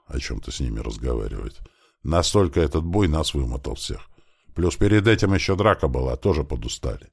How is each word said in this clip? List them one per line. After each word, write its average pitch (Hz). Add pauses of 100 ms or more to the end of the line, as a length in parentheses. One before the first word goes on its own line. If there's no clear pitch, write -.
о 69
чем-то -
с -
ними 57
разговаривать. 53 (440)
Настолько 87
этот 85
бой 92
нас 78
вымотал 65
всех. - (480)
Плюс 85
перед 104
этим 101
еще 98
драка 98
была, 64
тоже 78
подустали. 60